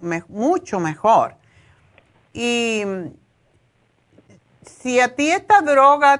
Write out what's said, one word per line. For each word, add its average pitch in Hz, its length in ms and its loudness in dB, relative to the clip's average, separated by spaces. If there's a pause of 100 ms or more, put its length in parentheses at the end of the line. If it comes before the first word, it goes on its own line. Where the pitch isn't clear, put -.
me-, 170 260 -6
mucho 240 520 -4
mejor. 160 560 0 (960)
Y 233 500 -4 (1800)
si 247 360 -4
a 247 160 0
ti 294 160 -2
esta 392 300 2
droga 285 580 4